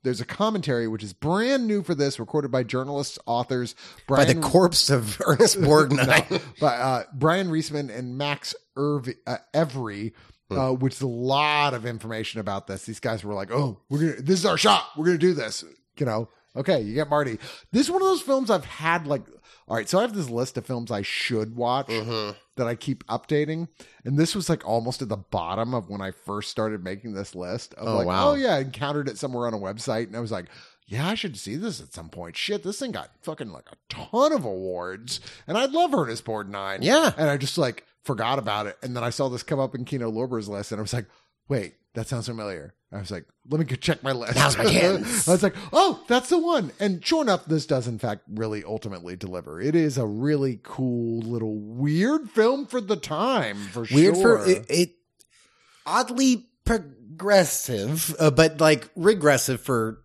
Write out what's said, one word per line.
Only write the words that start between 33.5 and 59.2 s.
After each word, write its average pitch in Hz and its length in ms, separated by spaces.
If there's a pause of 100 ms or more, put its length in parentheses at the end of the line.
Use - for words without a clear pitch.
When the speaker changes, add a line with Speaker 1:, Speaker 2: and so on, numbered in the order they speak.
Speaker 1:
like, - 200
a - 40 (120)
ton 285 440
of 214 120
awards." 92 760 (260)
And 180 100
I 247 100
love 302 280
Ernest 123 320
Borgnine. 98 560
Speaker 2:
Yeah. 277 340
Speaker 1:
And 151 140
I 143 80
just, 135 180
like, 131 300 (180)
forgot 120 340
about 104 280
it. 98 160
And 123 140
then 117 80
I 120 60
saw 135 180
this 123 160
come 139 160
up 135 160
in 127 100
Kino 120 240
Lorber's 113 380
list, 104 240
and 104 80
I - 20
was 101 100
like, 117 140 (420)
"Wait, 104 260 (200)
that 113 140
sounds 117 180
familiar." 101 480 (180)
I 98 60
was 101 140
like, 87 120 (240)
"Let 151 120
me 165 40
go 127 120
check - 260
my 135 100
list." 117 220
Speaker 2:
Now's 139 240
my - 60
chance. 196 640
Speaker 1:
<laughs> - 0
I - 20
was 185 140
like, 190 100 (180)
"Oh, 349 360
that's 247 200
the 359 80
one." 311 440
And 190 260
sure 320 160
enough, 202 240
this 151 180
does, 127 220
in 117 140
fact, 107 280
really 107 360
ultimately 92 500
deliver. 87 460
It 151 160
is 151 220
a 123 60
really 131 600
cool 120 560
little 113 400
weird 156 680
film 247 380
for 247 140
the 202 160
time, 160 600 (120)
for 113 260
Speaker 2:
Weird 165 220
Speaker 1:
sure. 214 240
Speaker 2:
for, 190 100
it, 120 180
it 170 220 (960)
oddly 247 600 (160)
progressive, 156 1500
uh, 156 120
but, 156 300
like, 156 360
regressive 147 640